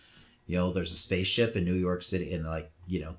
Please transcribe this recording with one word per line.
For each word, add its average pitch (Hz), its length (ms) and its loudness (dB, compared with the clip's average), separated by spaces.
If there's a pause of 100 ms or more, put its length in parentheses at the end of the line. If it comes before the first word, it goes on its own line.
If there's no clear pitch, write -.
(460)
You 87 100 0
know, 90 160 2
there's 85 200 0
a - 40 -2
spaceship 95 580 2
in 92 120 2
New 90 80 2 (140)
York 90 140 0
City." 90 300 -2
And, 82 140 -2
like, 80 240 -4 (160)
you 90 140 -2
know, 78 180 -8